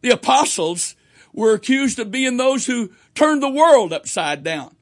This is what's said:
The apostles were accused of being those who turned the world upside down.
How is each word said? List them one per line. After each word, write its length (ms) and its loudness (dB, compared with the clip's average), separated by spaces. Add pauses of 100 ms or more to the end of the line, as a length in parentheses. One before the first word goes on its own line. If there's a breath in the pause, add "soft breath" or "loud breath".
The 80 -2
apostles 880 0 (340 soft breath)
were 220 0
accused 460 -2
of 120 -6
being 240 -2
those 300 0
who 260 -4 (240 soft breath)
turned 260 2
the 80 -2
world 440 4
upside 500 -6
down. 380 -8